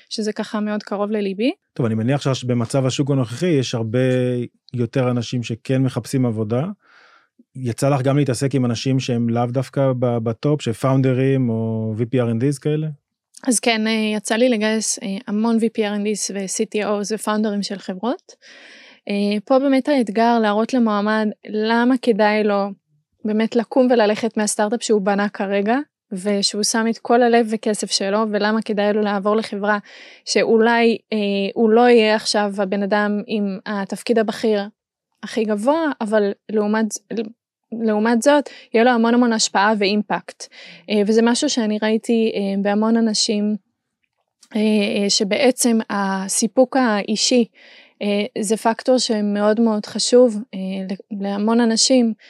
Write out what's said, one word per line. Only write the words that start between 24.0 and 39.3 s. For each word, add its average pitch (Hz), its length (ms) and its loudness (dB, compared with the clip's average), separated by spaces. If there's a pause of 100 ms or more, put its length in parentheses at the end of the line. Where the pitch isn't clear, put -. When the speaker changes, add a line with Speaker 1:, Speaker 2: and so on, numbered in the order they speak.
Speaker 1:
מהסטארט-אפ 214 460 -2
שהוא 214 180 2
בנה 202 280 0
כרגע, 202 480 -2 (340)
ושהוא 202 520 -2
שם 226 260 0
את 226 80 -2
כל 247 260 2
הלב 233 260 4
וכסף 214 420 -4
שלו, 202 400 0
ולמה 208 300 0
כדאי 208 320 0
לו 214 80 0
לעבור 208 340 0
לחברה 208 420 -2 (480)
שאולי, 233 720 4 (160)
אה, 220 40 -2 (360)
הוא 226 160 2
לא 233 200 6
יהיה 220 260 6
עכשיו 208 420 0
הבן 202 260 -2
אדם 208 440 0
עם 202 380 -4
התפקיד 208 540 -2
הבכיר 214 420 0 (640)
הכי 220 200 -4
גבוה, 262 480 0 (100)
אבל 208 300 0 (200)
לעומת, 214 340 0 (840)
לעומת 226 500 0
זאת, 285 280 2 (240)
יהיה 226 100 4
לו 254 80 6
המון 233 220 2
המון 240 200 4